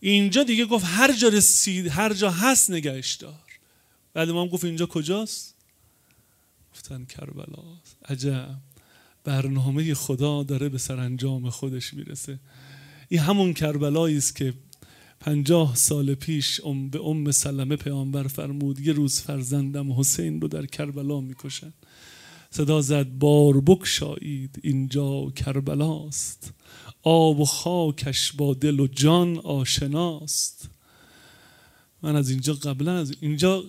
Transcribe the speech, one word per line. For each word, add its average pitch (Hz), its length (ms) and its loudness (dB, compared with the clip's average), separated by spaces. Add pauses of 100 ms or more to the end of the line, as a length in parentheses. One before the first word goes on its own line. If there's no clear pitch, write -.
اینجا 202 420 4
دیگه 233 240 2
گفت: 214 220 0
«هر 240 240 4
جا 233 160 4
رسید، 190 580 4
هر 202 280 0
جا 196 160 0
هست 208 400 2
نگهش 143 440 -4
دار.» - 440 -18 (560)
بعد 165 160 0
امام 175 180 -2
گفت: 175 160 -4
«اینجا 170 220 -2
کجاست؟» 175 680 -6 (1160)
گفتن: 127 320 -16
«کربلاست.» - 920 -18 (120)
عجب، 135 520 -4 (640)
برنامه 135 680 0
خدا 143 480 0
داره 139 260 -2
به 135 100 -4
سرانجام 127 720 -4
خودش 131 440 -8
می‌رسه. 139 440 -12 (680)
این 170 120 4
همون 180 340 2
کربلایی 151 600 0
است 135 200 -2
که 131 180 -2 (680)
پنجاه 147 560 2
سال 139 380 0
پیش 139 500 -4
ام-، 135 260 -6
به 147 140 -6
ام 151 260 -2
سلمه 139 460 0
پیامبر 139 460 -4
فرمود: 139 580 -6
«یه 151 120 2
روز 143 280 2
فرزندم 139 800 -2
حسین 156 400 0
رو 160 80 -2
در 151 180 -6
کربلا 143 540 -6
می‌کشن.» 135 520 -12 (760)
صدا 151 300 2
زد: 139 280 2
«بار 143 520 8
بگشایید، 143 1000 2
اینجا 139 760 -2
کربلاست، 147 1160 -4 (500)
آب 160 380 6
و 151 40 4
خاکش 151 880 -2
با 139 220 0
دل 143 260 2
و 139 60 4
جان 160 520 4
آشناست.» 147 1300 -4 (1300)
من 151 140 0
از 135 140 2
اینجا، 131 220 -2
قبلاً 143 460 -4
از 143 220 -4
اینجا 156 480 0